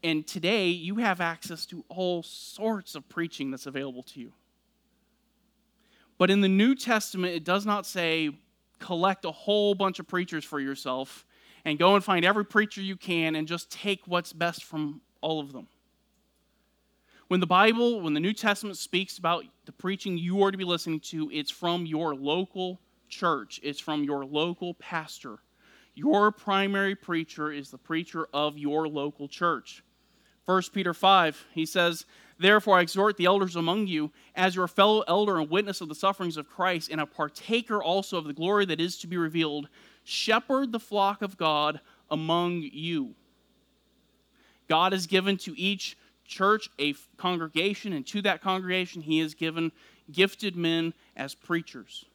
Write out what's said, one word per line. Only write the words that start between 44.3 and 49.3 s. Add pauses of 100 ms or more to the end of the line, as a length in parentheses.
God
has
given
to
each (280)
church (120)
a
f-,
congregation,
and
to
that
congregation
he
has